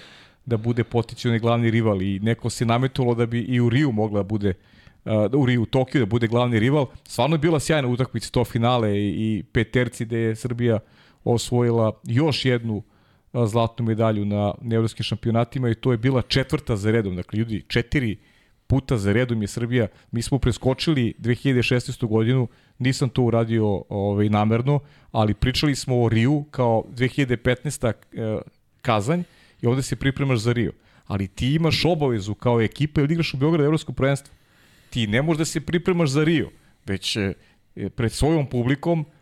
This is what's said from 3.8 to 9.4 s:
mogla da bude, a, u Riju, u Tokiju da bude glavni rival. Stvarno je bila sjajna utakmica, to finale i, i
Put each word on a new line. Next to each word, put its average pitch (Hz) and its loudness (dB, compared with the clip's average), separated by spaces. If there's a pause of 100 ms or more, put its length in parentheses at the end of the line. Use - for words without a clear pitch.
mogla 104 -2
da 101 -2
bude, 101 -2 (520)
a, 107 2
u 139 2
Riju, 120 2
u 107 -2
Tokiju 131 0
da 117 2
bude 113 0
glavni 120 2
rival. 135 2 (180)
Stvarno 139 0
je 160 0
bila 160 2
sjajna 143 0
utakmica, 123 -2
to 123 2
finale 117 0
i, 104 0
i 107 -2